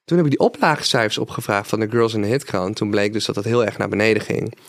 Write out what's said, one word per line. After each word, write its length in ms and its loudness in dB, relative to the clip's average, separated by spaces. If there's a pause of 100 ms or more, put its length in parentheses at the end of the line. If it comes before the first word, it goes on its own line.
Toen 120 2
heb 80 4
ik 60 2
die 80 2
oplagecijfers 800 2
opgevraagd 520 -4
van 100 -2
de 100 -2
Girls 240 2
in 80 -2
de 60 0
Hitkrant. 480 -2
Toen 140 -2
bleek 240 0
dus 120 -2
dat 100 -4
dat 80 -4
heel 220 2
erg 120 -2
naar 120 -2
beneden 340 2
ging. 300 -4 (160)